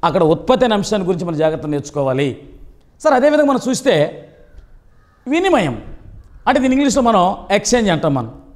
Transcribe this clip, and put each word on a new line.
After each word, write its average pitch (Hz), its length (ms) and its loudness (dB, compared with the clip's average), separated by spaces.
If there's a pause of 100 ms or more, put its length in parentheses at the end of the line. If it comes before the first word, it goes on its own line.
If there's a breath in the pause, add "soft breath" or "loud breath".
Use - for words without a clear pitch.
అక్కడ 170 180 2
ఉత్పత్తి 160 420 2
అనే 226 100 2
అంశాన్ని 196 340 -2
గురించి 185 160 -2
మనం 165 140 -4
జాగ్రత్త 156 280 -2
నేర్చుకోవాలి. 139 800 -4 (560)
సరే, 302 100 4
అదేవిధంగా 294 320 4
మనం 269 220 0
చూస్తే 190 600 -2 (1000)
వినిమయం, 254 560 0 (680)
అంటే 269 120 2
దీని 254 140 2
ఇంగ్లీష్లో 269 280 2
మనం 202 340 2 (140)
ఎక్స్చేంజ్ 208 400 0
అంటాం 156 240 0
మనం. 120 200 -6 (220)